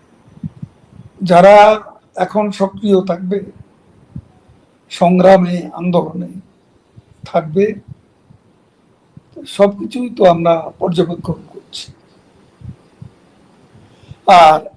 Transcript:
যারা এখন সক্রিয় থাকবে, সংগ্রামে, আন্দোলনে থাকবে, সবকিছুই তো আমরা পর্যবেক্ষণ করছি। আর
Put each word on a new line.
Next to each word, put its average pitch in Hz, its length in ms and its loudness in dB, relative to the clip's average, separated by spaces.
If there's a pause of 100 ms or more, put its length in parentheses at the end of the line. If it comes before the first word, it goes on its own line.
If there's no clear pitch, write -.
(1200)
যারা 202 580 6 (360)
এখন 208 340 -4
সক্রিয় 196 540 -2
থাকবে, 185 400 -8 (1500)
সংগ্রামে, 180 840 2
আন্দোলনে 175 540 -6 (1000)
থাকবে, 185 480 -4 (1700)
সবকিছুই 220 640 -4
তো - 140 -2
আমরা 165 540 0
পর্যবেক্ষণ 175 640 -6 (100)
করছি। - 400 -20 (2250)
আর 160 340 6 (160)